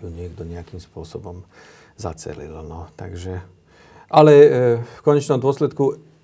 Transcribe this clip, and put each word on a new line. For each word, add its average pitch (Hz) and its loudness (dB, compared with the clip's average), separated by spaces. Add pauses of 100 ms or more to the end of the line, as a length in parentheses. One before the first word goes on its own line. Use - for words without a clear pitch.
ju - -12
niekto 87 -14
nejakým 85 -14
spôsobom 87 -16 (560)
zacelil, 78 -14
no. 80 -16
Takže, 92 -12 (640)
ale, 151 6
e, 147 10 (300)
v - -14
konečnom 143 0
dôsledku 139 -2 (260)